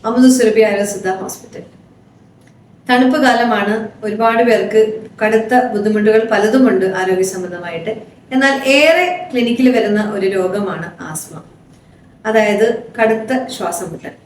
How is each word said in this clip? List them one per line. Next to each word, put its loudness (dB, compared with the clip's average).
അമൃത 4
സുരഭി 2
ആയുർവേദ 2
സിദ്ധ -6
ഹോസ്പിറ്റൽ. -10
തണുപ്പ് 2
കാലമാണ്, 0
ഒരുപാട് 0
പേർക്ക് 2
കടുത്ത 2
ബുദ്ധിമുട്ടുകൾ 2
പലതുമുണ്ട് 2
ആരോഗ്യ 0
സംബന്ധമായിട്ട്. -8
എന്നാൽ 0
ഏറെ 2
ക്ലിനിക്കിൽ 2
വരുന്ന 0
ഒരു -4
രോഗമാണ് -4
ആസ്മ, -14
അതായത് 0
കടുത്ത 0
ശ്വാസം -8
മുട്ടൽ. -14